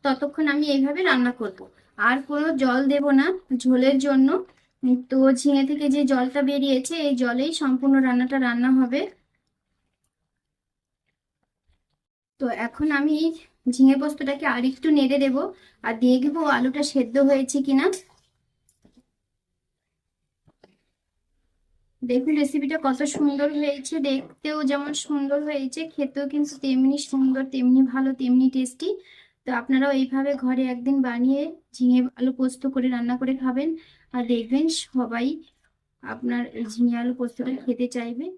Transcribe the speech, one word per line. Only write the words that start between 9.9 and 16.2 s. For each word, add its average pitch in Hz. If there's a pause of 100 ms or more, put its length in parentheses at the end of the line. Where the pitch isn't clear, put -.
তো 269 (200)
এখন 302
আমি 294 (560)
ঝিঙে 269
পোস্তটাকে 294
আর 247
একটু -
নেড়ে 277
দেব, 269 (480)
আর 226
দিয়ে 254